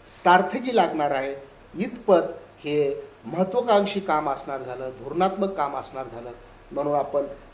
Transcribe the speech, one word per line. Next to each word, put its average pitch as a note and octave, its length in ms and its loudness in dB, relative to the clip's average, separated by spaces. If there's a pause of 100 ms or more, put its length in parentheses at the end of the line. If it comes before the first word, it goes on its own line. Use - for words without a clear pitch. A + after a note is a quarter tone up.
(240)
सार्थकी A3+ 520 4
लागणार D#3 340 2
आहे, C#3 240 -2 (440)
इतपत F#3+ 540 2 (320)
हे D3 400 0 (200)
महत्त्वाकांक्षी G3+ 760 2
काम D3+ 300 0
असणार C3+ 320 -6
झालं, B2+ 280 -8
धोरणात्मक F#3 600 0
काम C#3+ 240 -2
असणार C3 360 -8
झालं. A#2+ 180 -12 (420)
म्हणून C#3+ 220 -2
आपण C#3+ 300 0 (300)